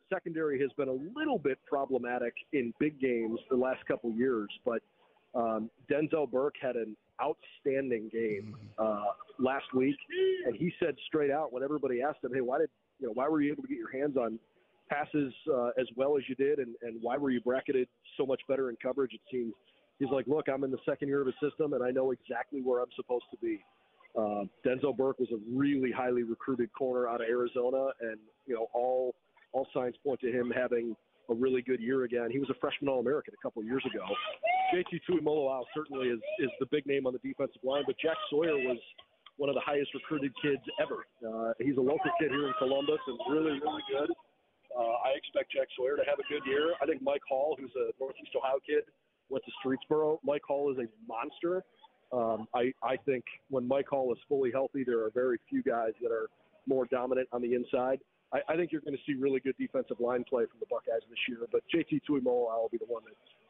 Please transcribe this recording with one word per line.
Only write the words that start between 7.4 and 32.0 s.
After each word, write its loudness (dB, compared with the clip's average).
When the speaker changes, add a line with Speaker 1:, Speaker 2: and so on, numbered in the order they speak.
Speaker 1:
game, -2
Speaker 2:
Mm-hmm. 2
Speaker 1:
uh, 0
last 0
week, 4
and 0
he 0
said 2
straight 2
out 0
when -4
everybody 0
asked -2
him, -4
"Hey, 0
why 2
did, 2
you -4
know, -4
why 0
were 4
you 4
able -6
to -10
get -4
your -8
hands -2
on 2
passes, 0
uh, 2
as 2
well 4
as 0
you -4
did, 2
and, -4
and -8
why 0
were 0
you 2
bracketed 2
so 0
much 0
better 0
in -6
coverage, 0
it -16
seems?" -2
He's 0
like, 2
"Look, 2
I'm 0
in -2
the -2
second -2
year 2
of 0
a 0
system, 0
and 0
I 2
know 2
exactly -4
where 2
I'm -2
supposed -2
to -12
be." -2
Uh, 0
Denzel 2
Burke 2
was 0
a -2
really 2
highly 0
recruited -2
corner 0
out -2
of 0
Arizona, 2
and, -6
you -2
know, -2
all, 2
all 0
signs -2
point -2
to 0
him 0
having 0
a 2
really 4
good 0
year 2